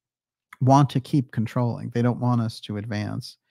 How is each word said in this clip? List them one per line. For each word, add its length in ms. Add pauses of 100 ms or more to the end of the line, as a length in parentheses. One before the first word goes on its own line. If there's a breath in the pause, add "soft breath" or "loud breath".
(600)
want 300
to 100
keep 320
controlling. 580
They 120
don't 180
want 220
us 200
to 160
advance. 600 (140)